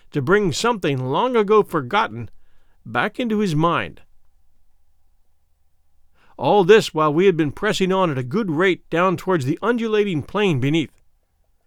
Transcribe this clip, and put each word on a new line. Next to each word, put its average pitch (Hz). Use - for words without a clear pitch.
to 147
bring 185
something 156
long 226
ago 208
forgotten 127
back 120
into 220
his 185
mind. 147
All 196
this 190
while 156
we 170
had 185
been 151
pressing 190
on 185
at 131
a 127
good 175
rate 175
down 175
towards 170
the 156
undulating 208
plain 190
beneath. 139